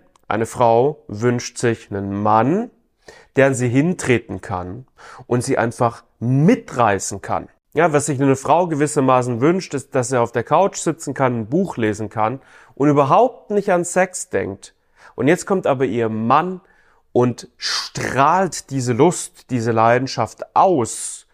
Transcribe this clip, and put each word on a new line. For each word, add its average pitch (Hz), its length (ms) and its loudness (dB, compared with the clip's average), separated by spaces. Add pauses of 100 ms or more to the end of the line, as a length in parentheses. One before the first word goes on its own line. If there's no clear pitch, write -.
(280)
eine 110 180 -2
Frau 123 640 2
wünscht 120 500 -4
sich 117 320 -2
einen 98 320 -4
Mann, 123 480 2 (640)
der 135 140 4
an 135 60 0
sie 123 140 0
hintreten 123 720 0
kann 92 460 -10 (400)
und 123 160 0
sie 135 160 -2
einfach 117 460 -2 (160)
mitreißen 123 1040 0
kann. 85 260 -6 (240)
Ja, 160 200 2
was 143 140 2
sich 135 140 -2
eine 139 140 4
Frau 165 320 2
gewissermaßen 131 760 0
wünscht, 170 340 0
ist, 135 200 -8
dass 123 160 -2
er 127 120 2
auf 113 100 -2
der 120 100 -2
Couch 180 360 0
sitzen 147 360 -6
kann, 127 260 -2
ein 107 60 -8
Buch 170 300 -2
lesen 107 320 -2
kann 113 320 -4 (340)
und 139 140 2
überhaupt 151 640 2
nicht 202 180 0
an 175 140 2
Sex - 440 -2
denkt. 98 460 -6 (400)
Und 127 140 0
jetzt 175 180 0
kommt 190 220 -2
aber 135 160 0
ihr 113 240 -2
Mann 139 540 0 (500)
und 123 440 0
strahlt - 1120 -2
diese 123 220 -2
Lust, - 580 0
diese 120 200 -2
Leidenschaft 117 840 0
aus 151 760 0